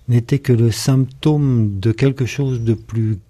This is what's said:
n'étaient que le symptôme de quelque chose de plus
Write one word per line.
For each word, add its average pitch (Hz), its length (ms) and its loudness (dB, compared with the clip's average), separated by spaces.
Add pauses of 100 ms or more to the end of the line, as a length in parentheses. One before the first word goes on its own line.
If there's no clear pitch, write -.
n'étaient 120 320 0
que - 120 0
le 117 200 2
symptôme 131 1040 0
de 107 140 0
quelque 131 340 0
chose 131 360 -4
de 113 120 2
plus 110 540 -4